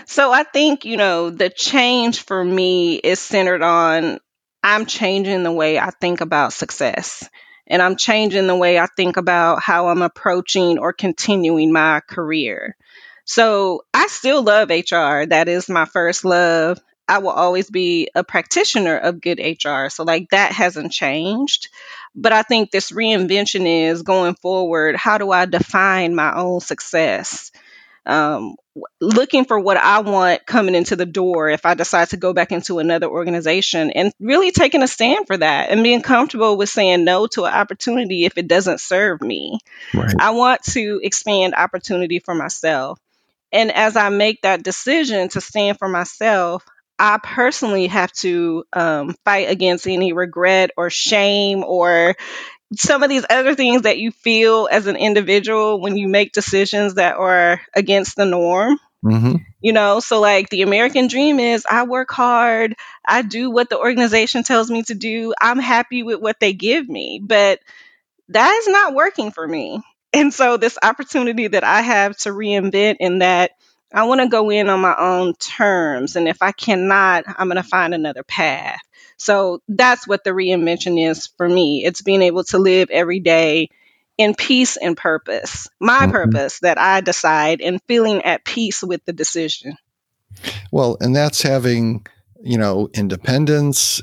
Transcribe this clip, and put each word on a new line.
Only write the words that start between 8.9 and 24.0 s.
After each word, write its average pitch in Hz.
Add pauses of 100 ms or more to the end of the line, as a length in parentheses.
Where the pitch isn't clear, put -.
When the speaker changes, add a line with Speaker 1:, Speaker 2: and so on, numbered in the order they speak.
Speaker 1:
think 180
about 175
how 175
I'm 175
approaching 180
or 170
continuing 165
my 156
career. 151 (500)
So 202 (100)
I 320
still 277
love 214
H 165
R. 151
That 160
is 180
my 170
first 170
love. 175 (280)
I 196
will 196
always 180
be 175
a 175
practitioner 190
of 170
good 175
H 156
R. 139
So, -
like, 165
that 196
hasn't 180
changed. 180 (460)
But 220
I 220
think 220
this 190
reinvention 196
is 165